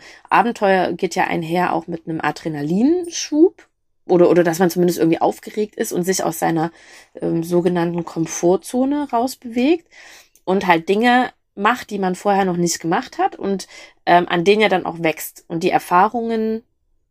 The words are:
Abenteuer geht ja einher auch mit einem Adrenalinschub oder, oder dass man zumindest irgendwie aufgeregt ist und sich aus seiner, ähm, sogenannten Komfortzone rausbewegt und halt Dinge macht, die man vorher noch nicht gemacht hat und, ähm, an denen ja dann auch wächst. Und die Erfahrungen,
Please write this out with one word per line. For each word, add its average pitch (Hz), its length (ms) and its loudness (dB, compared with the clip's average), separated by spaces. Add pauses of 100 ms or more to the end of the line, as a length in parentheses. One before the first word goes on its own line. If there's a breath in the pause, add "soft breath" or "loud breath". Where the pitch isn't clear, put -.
(300 loud breath)
Abenteuer 190 640 2
geht 175 200 -4
ja 180 120 0
einher 170 480 -2
auch 165 120 -4
mit 175 220 -10
einem 160 140 -6
Adrenalinschub 247 1400 -2 (400)
oder, 175 240 4
oder 170 120 4
dass 165 160 -2
man 180 120 2
zumindest 175 280 0
irgendwie 165 220 2
aufgeregt 214 560 -4
ist - 160 -4
und 180 120 -2
sich 185 200 -2
aus 165 140 -4
seiner, 165 340 0 (480 loud breath)
ähm, 165 220 -2
sogenannten 175 640 0
Komfortzone 247 1080 -2
rausbewegt 247 760 -2 (580 loud breath)
und 190 220 0
halt 165 220 2
Dinge 240 420 2 (240)
macht, 220 360 -2
die 208 80 -6
man 185 160 0
vorher 196 320 0
noch 175 100 -2
nicht 175 240 -2
gemacht 185 380 -4
hat 392 180 -2
und, 196 320 -6 (380 loud breath)
ähm, 175 220 4
an 175 160 0
denen 208 180 4
ja 208 80 4
dann 185 160 0
auch 165 160 -8
wächst. - 460 -4
Und 165 140 -6
die 180 80 2
Erfahrungen, 220 920 0 (480)